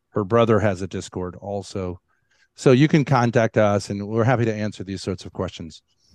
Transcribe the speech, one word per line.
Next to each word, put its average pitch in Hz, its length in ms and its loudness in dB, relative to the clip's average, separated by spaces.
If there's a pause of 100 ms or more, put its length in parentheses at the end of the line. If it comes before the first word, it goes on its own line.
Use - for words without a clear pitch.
(100)
her 107 140 -2
brother 110 360 4
has 95 220 0
a 95 40 -8
Discord 90 500 -10
also. 95 640 -8 (540)
So - 180 4
you 135 140 6
can 151 180 4
contact 120 520 2
us, 104 340 2
and 101 160 -8
we're 113 180 0
happy 120 200 2
to 110 100 -2
answer 107 300 -8
these 95 180 -10
sorts 95 220 -6
of 92 80 -16
questions. 90 500 -10 (320)